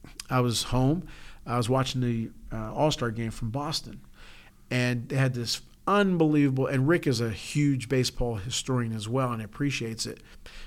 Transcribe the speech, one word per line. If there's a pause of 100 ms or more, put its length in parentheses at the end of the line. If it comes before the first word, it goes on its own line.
(280)
I
was
home. (400)
I
was
watching
the, (220)
uh,
All-Star
game
from
Boston. (720)
And
they
had
this (260)
unbelievable,
and
Rick
is
a
huge
baseball
historian
as
well
and
appreciates
it, (460)